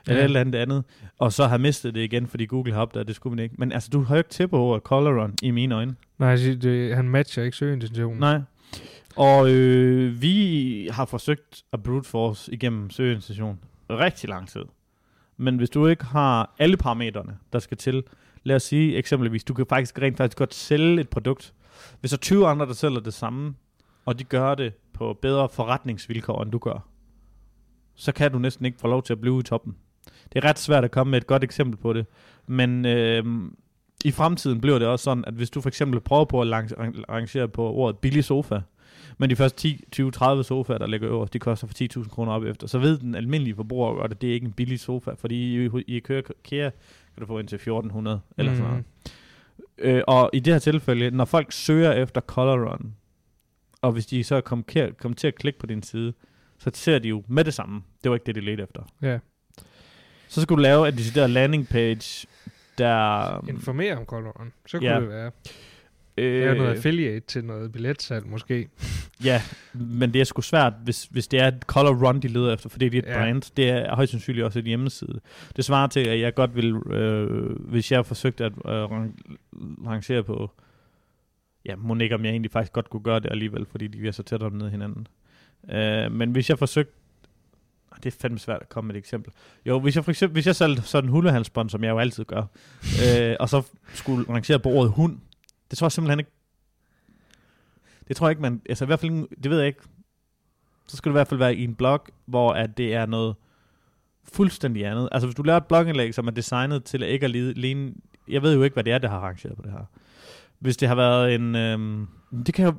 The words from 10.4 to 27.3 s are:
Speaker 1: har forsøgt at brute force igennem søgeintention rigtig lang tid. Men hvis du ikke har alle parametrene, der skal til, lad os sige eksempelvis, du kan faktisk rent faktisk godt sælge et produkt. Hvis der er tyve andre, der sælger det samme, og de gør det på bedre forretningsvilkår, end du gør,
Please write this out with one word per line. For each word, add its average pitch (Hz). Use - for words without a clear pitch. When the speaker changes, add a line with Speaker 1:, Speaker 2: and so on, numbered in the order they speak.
Speaker 1:
har 117
forsøgt -
at 107
brute 127
force 113
igennem 110
søgeintention 107
rigtig 120
lang 95
tid. -
Men 127
hvis 120
du 151
ikke 165
har 127
alle 170
parametrene, 113
der 120
skal -
til, 131
lad 135
os 123
sige 151
eksempelvis, 117
du 131
kan 127
faktisk 131
rent 135
faktisk 123
godt -
sælge 165
et 135
produkt. 127
Hvis 127
der 139
er -
tyve 196
andre, 147
der 127
sælger 123
det 107
samme, 135
og 120
de 131
gør 131
det 131
på 110
bedre 135
forretningsvilkår, 113
end 107
du 120
gør, -